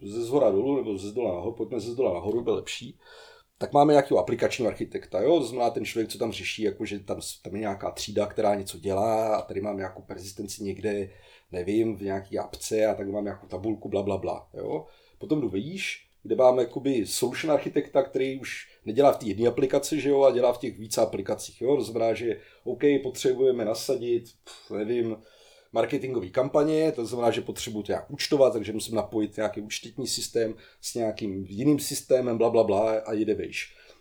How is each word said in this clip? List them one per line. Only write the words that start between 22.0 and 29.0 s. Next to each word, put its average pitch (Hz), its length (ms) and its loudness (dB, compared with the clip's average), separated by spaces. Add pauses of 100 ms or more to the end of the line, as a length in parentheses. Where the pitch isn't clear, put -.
že 113 260 -2 (240)
OK, 120 180 -6 (220)
potřebujeme 127 640 2
nasadit, 120 600 0 (180)
pf, - 280 -20
nevím, 110 460 -2 (540)
marketingový 120 600 -2
kampaně, 151 600 2
to 120 140 -4
znamená, 117 260 2
že 113 100 -2
potřebuju 107 420 -6
to - 80 -6
nějak 85 200 -4
účtovat, 135 420 4
takže 107 200 -4
musím 110 220 -4
napojit 104 420 -2